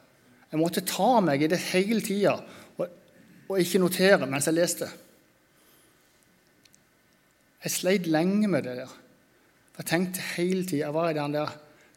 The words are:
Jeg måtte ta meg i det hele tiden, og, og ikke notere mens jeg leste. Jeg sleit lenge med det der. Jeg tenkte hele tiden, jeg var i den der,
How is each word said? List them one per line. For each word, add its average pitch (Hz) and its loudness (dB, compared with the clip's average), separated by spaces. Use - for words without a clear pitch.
Jeg 156 0
måtte 180 0
ta 233 2
meg 143 2
i 156 2
det 175 0
hele 196 0
tiden, 196 0
og, 175 -4
og 196 -2
ikke 185 2
notere 180 4
mens 139 -2
jeg 160 2
leste. 170 0
Jeg 160 -6
sleit 185 0
lenge 185 2
med 135 0
det 123 -8
der. 131 -14
Jeg - -12
tenkte 180 -2
hele 180 0
tiden, 151 -2
jeg 147 -4
var 165 0
i 151 -2
den 147 -2
der, 147 -4